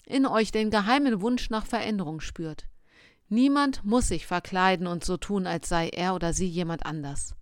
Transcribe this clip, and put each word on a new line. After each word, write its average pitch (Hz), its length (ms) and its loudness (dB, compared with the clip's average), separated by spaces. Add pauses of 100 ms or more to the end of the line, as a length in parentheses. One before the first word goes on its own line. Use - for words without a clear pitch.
in 269 200 2
euch 220 260 2
den 220 180 0
geheimen 220 520 2
Wunsch 240 280 0
nach 214 160 -2
Veränderung 190 540 -4
spürt. - 480 -8 (640)
Niemand 269 560 2
muss 233 240 4
sich 170 180 -2
verkleiden 185 580 2
und 175 200 -4
so 185 100 0
tun, 190 320 -2
als 170 220 -4
sei 165 180 2
er 180 260 -2
oder 170 200 0
sie 190 140 0
jemand 165 380 -4
anders. 147 560 -6